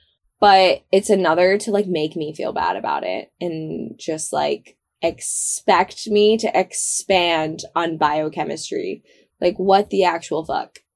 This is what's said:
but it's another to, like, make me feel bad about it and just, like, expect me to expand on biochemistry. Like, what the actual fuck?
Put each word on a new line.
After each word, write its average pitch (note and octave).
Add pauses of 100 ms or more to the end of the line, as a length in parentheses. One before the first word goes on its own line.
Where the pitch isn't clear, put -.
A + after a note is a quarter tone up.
(440)
but F#3+
it's G3
another F#3
to, G#3
like, G3+
make D#3
me D#3
feel -
bad F2+
about -
it -
and D#3+
just, D#3+
like, D3 (240)
expect -
me G#3+
to A3
expand E3+ (140)
on E3
biochemistry. D#3 (380)
Like, F3+
what G3
the F#3+
actual E3
fuck? - (160)